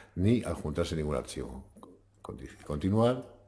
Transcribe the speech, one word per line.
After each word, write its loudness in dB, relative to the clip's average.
ni 4
adjuntarse -2
ningún 0
archivo. -8
Con-, -12
dice -14
continuar 2